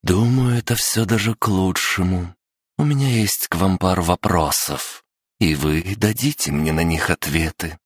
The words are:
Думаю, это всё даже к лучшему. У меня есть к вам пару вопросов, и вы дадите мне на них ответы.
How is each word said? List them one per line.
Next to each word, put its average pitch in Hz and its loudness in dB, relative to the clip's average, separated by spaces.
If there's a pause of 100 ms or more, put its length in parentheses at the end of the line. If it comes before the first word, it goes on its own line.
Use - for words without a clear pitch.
Думаю, 120 2
это 117 -2
всё - -2
даже 110 0
к - -2
лучшему. 92 0 (420)
У 147 0
меня 139 2
есть 110 0
к - -4
вам 92 2
пару 92 2
вопросов, 82 -2 (360)
и 78 2
вы 78 0
дадите 110 -2
мне 78 0
на 80 0
них 82 0
ответы. 80 -4